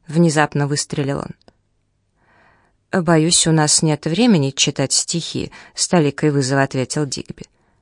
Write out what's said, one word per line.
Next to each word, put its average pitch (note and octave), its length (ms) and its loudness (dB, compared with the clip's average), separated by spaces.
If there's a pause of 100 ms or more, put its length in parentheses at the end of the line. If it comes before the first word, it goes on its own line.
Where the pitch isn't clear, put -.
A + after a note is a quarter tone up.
внезапно D3 600 2
выстрелил C#3 500 -4
он. - 140 -10 (1700)
"Боюсь, E3 460 2
у E3 40 2
нас D3+ 300 2
нет D3+ 240 0
времени E3 460 2
читать - 420 -2
стихи", — - 580 -6 (220)
с - 140 -4
толикой D3+ 420 2
вызова C#3 320 0
ответил C3+ 460 -2
Дигби. - 380 -12 (360)